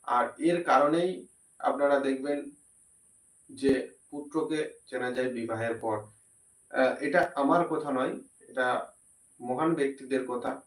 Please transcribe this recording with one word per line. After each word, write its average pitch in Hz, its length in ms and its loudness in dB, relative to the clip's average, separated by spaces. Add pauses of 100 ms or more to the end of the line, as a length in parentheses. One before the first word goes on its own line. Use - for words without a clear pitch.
আর 120 260 2 (100)
এর 170 260 2
কারণেই 170 600 4 (320)
আপনারা 139 420 4
দেখবেন 139 500 -2 (1000)
যে 135 380 0 (220)
পুত্রকে 151 760 -4
চেনা 127 260 -4
যায় 127 200 -2
বিবাহের 113 420 -4
পর। 110 300 -4 (680)
আহ, 127 300 2
এটা 170 340 2
আমার 160 340 4
কথা 147 240 -2
নয়, 127 260 -2 (300)
এটা 127 440 -2 (480)
মহান 139 340 0
ব্যক্তিদের 135 520 -2
কথা। 123 400 -6